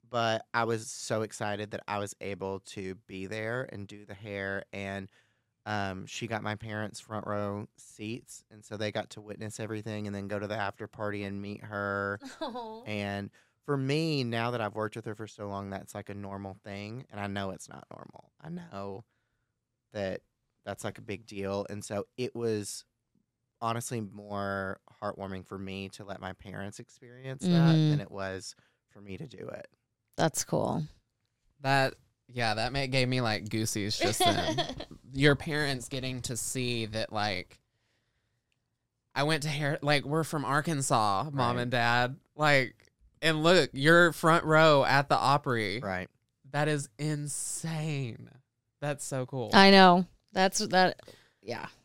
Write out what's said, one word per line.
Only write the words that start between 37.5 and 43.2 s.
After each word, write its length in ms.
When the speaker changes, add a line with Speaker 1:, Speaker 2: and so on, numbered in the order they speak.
Speaker 3:
I 80
went 200
to 60
hair, 320
like, 240
we're 180
from 200
Arkansas, 880
Mom 240
Speaker 1:
Right. 80
Speaker 3:
and 80
Dad. 440
Like, 400